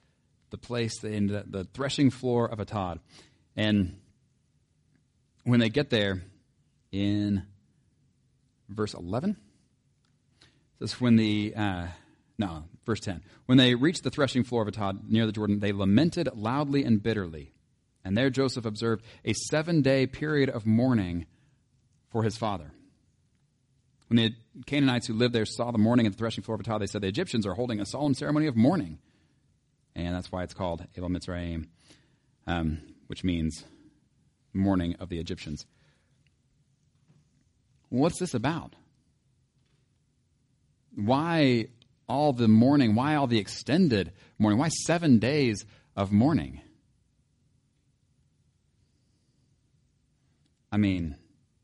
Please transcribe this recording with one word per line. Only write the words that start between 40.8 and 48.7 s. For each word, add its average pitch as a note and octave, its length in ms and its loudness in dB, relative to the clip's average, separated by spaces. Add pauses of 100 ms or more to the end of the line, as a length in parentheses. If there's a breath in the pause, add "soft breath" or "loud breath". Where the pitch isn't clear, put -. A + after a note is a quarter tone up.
Why C3 760 2 (380)
all C#3+ 240 0
the A#2+ 160 2
mourning? A#2 480 6
Why C#3+ 200 0
all C#3 120 0
the A#2 120 2
extended A2+ 720 0 (240 soft breath)
mourning? - 220 4
Why D#3+ 100 0
seven D#3 500 2
days A#2+ 460 0 (300 soft breath)
of G2 160 -2
mourning? G#2 500 2 (4000)